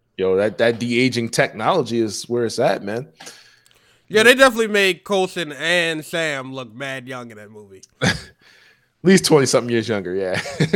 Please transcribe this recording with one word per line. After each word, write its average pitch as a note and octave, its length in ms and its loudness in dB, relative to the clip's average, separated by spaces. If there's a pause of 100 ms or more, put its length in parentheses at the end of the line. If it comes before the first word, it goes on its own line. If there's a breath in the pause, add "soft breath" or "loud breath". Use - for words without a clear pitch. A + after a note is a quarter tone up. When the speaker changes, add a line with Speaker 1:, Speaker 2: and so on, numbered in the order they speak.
(180)
Speaker 1:
Yo, F#2+ 180 2
that, G2+ 220 0
that A#2 200 2
de-aging A#2+ 520 0
technology A#2+ 680 -2
is A2 300 -4
where A#2+ 160 -2
it's A2 140 -6
at, A#2 240 0
man. A2+ 260 -8 (1000 loud breath)
Speaker 2:
Yeah, G#3 160 4
they B3 100 8
definitely A#3 340 4
made G3 360 0
Coulson F#3 480 -2
and D#3+ 520 -2
Sam C#3+ 480 -4
look B2+ 220 -12
mad C3+ 340 -10
young B2 220 -12
in G#2+ 80 -20
that G#2+ 120 -20
movie. G2+ 320 -20 (100)
Speaker 1:
<laughs> - 100 -14
At - 160 0 (840 soft breath)
least F#3+ 220 6
twenty-something C3 480 2
years A2+ 160 0
younger, F#2+ 260 -4
yeah. F#2+ 200 -4
<laughs> - 240 -8 (180)